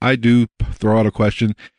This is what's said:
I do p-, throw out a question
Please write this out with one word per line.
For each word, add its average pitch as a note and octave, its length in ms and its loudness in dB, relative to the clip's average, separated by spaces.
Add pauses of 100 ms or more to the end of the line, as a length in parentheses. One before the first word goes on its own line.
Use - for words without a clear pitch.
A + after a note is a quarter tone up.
I B2+ 140 0
do A#2 320 2 (100)
p-, - 140 -4
throw A2 260 0
out G#2+ 80 2
a G#2 40 0
question G#2+ 440 -2 (240)